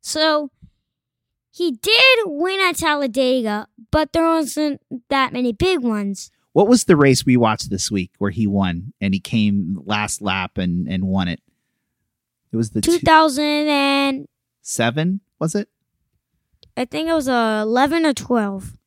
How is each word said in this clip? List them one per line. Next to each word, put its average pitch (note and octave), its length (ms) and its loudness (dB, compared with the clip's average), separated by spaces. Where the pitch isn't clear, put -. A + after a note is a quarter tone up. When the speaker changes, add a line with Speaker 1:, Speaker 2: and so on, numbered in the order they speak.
Speaker 1:
So, D4+ 480 0
he F4 220 -4
did A#4 540 4
win F4+ 340 -2
at F4+ 160 0
Talladega, B3+ 920 0
but D#4 220 0
there E4 140 2
wasn't D4+ 560 -2
that C4+ 240 0
many B3 200 -2
big F4 280 0
ones. G#3 500 -4
Speaker 2:
What G3 160 4
was B3 160 4
the F3 120 6
race C#3 280 4
we B2 140 4
watched A2 320 0
this G2 200 -4
week F#2+ 280 -2
where G2+ 140 -2
he G#2+ 140 -2
won G2 540 -2
and G2 140 0
he F#2+ 60 -2
came G2+ 680 -2
last G#2 340 -4
lap F#2+ 380 -4
and, F2+ 300 -2
and F#2 180 -2
won F#2+ 220 0
it? F2 120 -6
It A2+ 40 -4
was A2+ 140 -2
the G#3 120 -4
two- E4+ 160 2
Speaker 1:
Two - 80 -2
thousand D4+ 380 4
and C#4 600 0
Speaker 2:
seven, D#3 600 -2
was D#3 160 -4
it? G#3 140 -4
Speaker 1:
I B3 80 -4
think D#4 240 -6
it E4 60 0
was, C#4+ 140 0
uh, A3+ 340 0
eleven C4+ 420 0
or D4+ 80 2
twelve. G3+ 640 -4